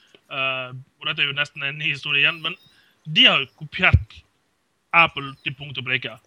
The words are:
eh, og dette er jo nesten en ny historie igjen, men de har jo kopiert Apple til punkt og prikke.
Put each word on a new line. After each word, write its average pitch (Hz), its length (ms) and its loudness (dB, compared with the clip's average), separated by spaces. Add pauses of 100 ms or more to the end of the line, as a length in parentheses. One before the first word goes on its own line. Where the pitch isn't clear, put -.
(260)
eh, 131 480 -4
og 135 360 -10
dette 156 120 -2
er 143 80 2
jo 139 80 -6
nesten 147 260 -4
en 139 140 -6
ny 156 160 -2
historie 143 320 0
igjen, 160 160 0
men 165 160 -8 (500)
de 214 220 4
har 151 140 4
jo - 60 -10 (120)
kopiert - 600 2 (720)
Apple 143 400 2 (100)
til 143 140 -8
punkt 143 200 -12
og 127 120 -6
prikke. 123 240 -4 (140)